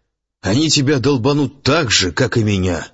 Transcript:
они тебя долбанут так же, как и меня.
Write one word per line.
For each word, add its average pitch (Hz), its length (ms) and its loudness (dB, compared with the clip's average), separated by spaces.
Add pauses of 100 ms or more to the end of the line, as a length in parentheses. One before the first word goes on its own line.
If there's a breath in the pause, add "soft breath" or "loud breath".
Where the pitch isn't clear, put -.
(420)
они 139 280 0
тебя 139 300 2
долбанут 139 640 0
так 143 280 0
же, 92 200 0
как 123 260 -2
и 113 60 2
меня. 92 500 -2